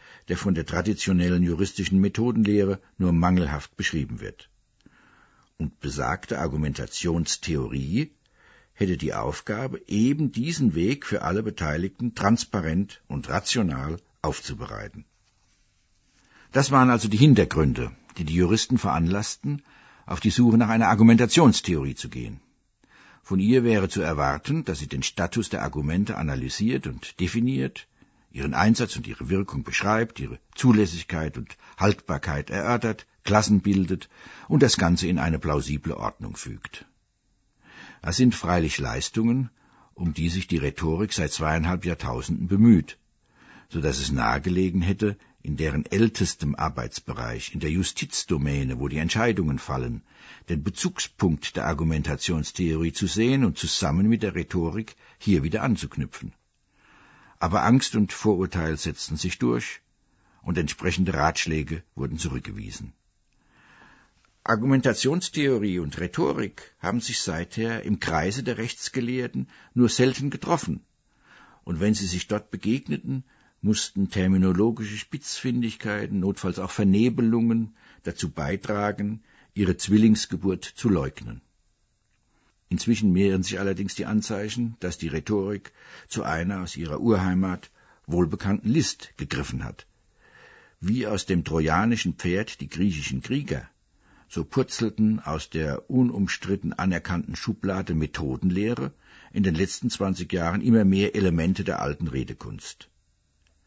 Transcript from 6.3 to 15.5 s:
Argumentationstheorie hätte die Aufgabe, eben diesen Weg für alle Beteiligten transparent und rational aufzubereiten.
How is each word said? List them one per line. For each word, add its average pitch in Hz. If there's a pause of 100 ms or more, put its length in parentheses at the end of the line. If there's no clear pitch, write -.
Argumentationstheorie 76 (640)
hätte 92
die 76
Aufgabe, 104
eben 135
diesen 135
Weg 107
für -
alle 95
Beteiligten 92
transparent 98
und 71
rational 80 (240)
aufzubereiten. 58 (1500)